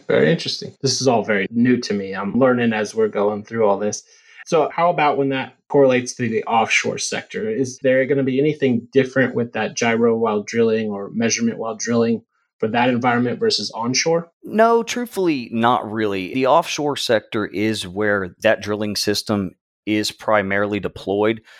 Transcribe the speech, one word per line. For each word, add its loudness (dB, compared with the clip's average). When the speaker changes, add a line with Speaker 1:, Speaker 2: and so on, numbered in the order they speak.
Speaker 1:
very 2
interesting. -4
This -2
is -2
all 4
very -2
new 4
to -4
me. -6
I'm -6
learning 4
as -4
we're 2
going -2
through -2
all 2
this. -4
So 2
how 2
about 2
when 0
that -4
correlates 4
to -2
the 0
offshore 0
sector? -6
Is -4
there 2
gonna 0
be 0
anything 0
different 2
with -2
that -4
gyro 2
while 0
drilling 0
or -8
measurement -2
while -6
drilling 0
for -2
that 2
environment 0
versus 0
onshore? -2
Speaker 2:
No, 2
truthfully, -2
not 2
really. -2
The 0
offshore 2
sector 0
is -2
where -2
that 4
drilling -4
system -2
is 0
primarily 0
deployed, -2